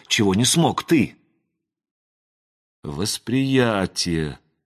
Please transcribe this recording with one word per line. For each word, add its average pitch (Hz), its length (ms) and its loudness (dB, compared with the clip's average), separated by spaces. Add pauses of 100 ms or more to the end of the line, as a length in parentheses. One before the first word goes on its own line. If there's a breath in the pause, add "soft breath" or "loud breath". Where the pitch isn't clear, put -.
чего 101 260 2
не 113 120 2
смог 151 380 0
ты? - 320 2 (1700)
«Восприятие», 98 1600 -2 (260)